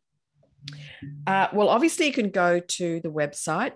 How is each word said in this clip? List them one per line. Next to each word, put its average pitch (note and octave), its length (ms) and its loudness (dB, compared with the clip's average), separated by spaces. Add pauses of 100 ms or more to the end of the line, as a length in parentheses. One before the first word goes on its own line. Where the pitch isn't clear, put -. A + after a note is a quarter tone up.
(1300)
Uh, F#3+ 280 2
well, G3+ 160 4
obviously D4+ 380 4
you C#4 60 -2
can G#3 160 0
go F3 300 2
to F3 400 -4
the E3 100 -6
website, D#3 680 -2